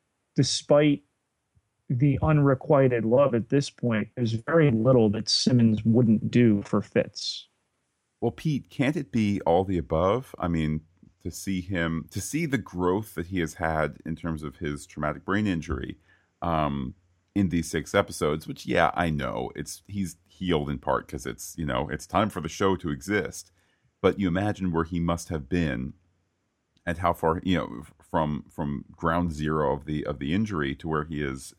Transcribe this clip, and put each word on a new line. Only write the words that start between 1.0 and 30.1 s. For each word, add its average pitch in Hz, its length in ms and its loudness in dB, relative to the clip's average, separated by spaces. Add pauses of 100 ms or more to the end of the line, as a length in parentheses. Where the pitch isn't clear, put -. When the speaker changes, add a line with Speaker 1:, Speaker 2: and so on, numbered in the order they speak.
Speaker 1:
the 135 320 4
unrequited 139 840 4
love 120 300 4
at 113 160 -2
this 139 180 2
point, 110 460 -2
there's 113 180 -2
very 143 380 4
little 113 400 4
that 110 180 -4
Simmons 113 560 2
wouldn't 113 460 4
do 110 320 4
for 104 180 0
Fitz. - 680 -4 (720)
Speaker 2:
Well, 117 120 -2
Pete, - 400 -4
can't 143 260 -2
it 143 160 -8
be 104 300 2
all 90 220 2
the 95 120 -2
above? 90 640 0
I 87 100 -2
mean, 78 340 0 (400)
to 90 80 -8
see 95 300 -6
him, 85 500 -4
to 101 100 -8
see 160 260 -4
the 131 120 -2
growth 92 560 -2
that 85 120 -6
he 92 140 -2
has 78 140 -2
had 78 520 -2
in 80 100 -6
terms 80 260 -6
of 71 140 -10
his 73 300 -6
traumatic 76 380 -6
brain 104 220 0
injury, 78 520 -4 (420)
um, 73 540 -2 (400)
in 98 160 2
these 85 200 0
six 78 240 -4
episodes, 85 520 0
which, - 180 -12
yeah, - 300 4
I 85 160 0
know 62 440 -4
it's, - 320 -12
he's 98 300 -8 (120)
healed 78 420 -2
in 69 80 -4
part 65 300 -2
'cause 69 180 -10
it's, - 320 -10
you 80 80 -4
know, 65 220 -2
it's - 180 -8
time 101 240 0
for 90 100 -8
the 80 80 -8
show 98 280 0
to 85 140 -6
exist. 85 600 -4 (480)
But 95 180 4
you 98 100 0
imagine 92 440 0
where 82 120 0
he 85 140 -4
must 85 300 -2
have 76 200 -6
been 71 440 -2 (960)
and 82 120 -4
how 87 140 2
far, 85 320 0
you 92 140 2
know, 53 100 -4 (120)
f-, - 120 -18 (180)
from, 76 380 0
from 71 380 -6 (100)
ground 85 360 0
zero 76 400 0
of 71 120 -6
the, 76 220 -4
of 71 120 -6